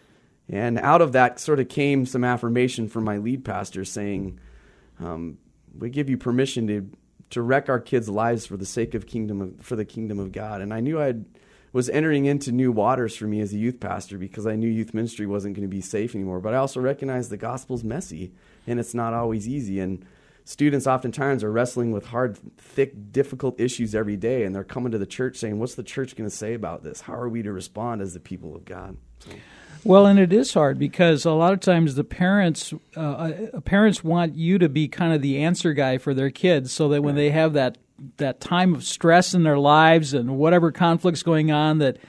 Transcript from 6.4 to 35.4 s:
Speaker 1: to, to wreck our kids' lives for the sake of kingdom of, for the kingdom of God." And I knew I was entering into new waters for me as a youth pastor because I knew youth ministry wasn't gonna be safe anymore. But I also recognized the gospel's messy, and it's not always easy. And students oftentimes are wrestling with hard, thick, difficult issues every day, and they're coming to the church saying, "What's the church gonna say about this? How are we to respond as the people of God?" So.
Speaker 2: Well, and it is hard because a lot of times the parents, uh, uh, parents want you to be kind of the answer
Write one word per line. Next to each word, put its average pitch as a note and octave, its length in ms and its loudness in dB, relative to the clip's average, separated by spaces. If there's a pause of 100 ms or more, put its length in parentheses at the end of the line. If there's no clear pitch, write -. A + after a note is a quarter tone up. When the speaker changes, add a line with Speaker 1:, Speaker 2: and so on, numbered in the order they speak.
Speaker 1:
to, G#2 220 -4 (400)
to A#2+ 120 -6
wreck C3+ 260 0
our B2+ 120 0
kids' A#2 280 -2
lives A2 380 -2
for G2+ 100 -12
the F#2+ 100 -8
sake A#2 280 -4
of G#2 120 -6
kingdom G#2+ 340 -6
of, F#2 200 -10
for - 160 -10
the G#2+ 80 -4
kingdom G#2+ 360 -8
of F#2+ 120 -8
God." G#2 280 -10
And G2+ 140 -8
I A2+ 60 -6
knew D3+ 200 -2
I C3+ 140 -2 (580)
was B2+ 180 -2
entering D3+ 360 2
into C#3+ 240 0
new B2+ 220 2
waters A2+ 440 0
for G#2+ 120 -8
me G#2+ 120 -2
as G2+ 120 -4
a G#2 60 -4
youth A#2+ 200 -2
pastor F#2+ 400 -8
because G2 260 -10
I A2 120 -2
knew A2+ 120 0
youth A2 240 -4
ministry A2+ 340 -6
wasn't G2+ 280 -4
gonna G2 140 -6
be F#2+ 120 -8
safe G#2+ 360 -6
anymore. F#2 240 -6
But A2 140 -4
I - 20 0
also C3+ 240 -2
recognized C3 500 -4
the G#2+ 60 -10
gospel's A#2+ 480 -8
messy, G#2+ 480 -10 (340)
and A#2+ 140 -4
it's A#2 140 -8
not A2+ 200 -4
always A2+ 320 -4
easy. A#2 320 -6
And F#2+ 260 -6 (400)
students C#3+ 440 0
oftentimes C3 560 -2
are G#2+ 80 -2
wrestling A#2+ 400 0
with G2+ 140 -6
hard, A#2+ 300 -4 (220)
thick, G#2 540 -4
difficult C3+ 480 -2
issues A#2 340 -2
every G#2 220 -2
day, A2+ 260 -2
and F#2+ 100 -4
they're G2 120 -6
coming B2 260 -6
to A2 80 -2
the G2 80 -4
church B2+ 300 -6
saying, G#2+ 240 -6
"What's B2 160 -6
the A2+ 80 -10
church C3 320 -8
gonna G#2+ 120 -6
say G#2+ 260 -8
about E2+ 280 -8
this? - 200 -14
How - 120 -12
are A#2+ 140 -6
we A#2 140 -6
to G#2 100 -6
respond G#2 500 -8
as F2+ 120 -10
the F2+ 60 -16
people E2+ 360 -14
of F2 80 -20
God?" F#2 320 -16 (240)
So. - 100 -20 (520)
Speaker 2:
Well, G3+ 220 8
and G3+ 140 8
it F3+ 120 6
is A#3 220 2
hard C#3 260 2
because D3+ 460 2
a E3+ 60 2
lot E3+ 240 4
of F#3 60 -2
times E3 340 4
the C#3 100 0
parents, F3+ 720 0 (200)
uh, E3 60 -10
uh, D#3+ 600 -6
parents G3+ 440 2
want E3 300 0
you E3 240 2
to F3 100 6
be D3 200 0
kind E3 260 0
of D3 80 0
the C#3 160 0
answer E3 340 2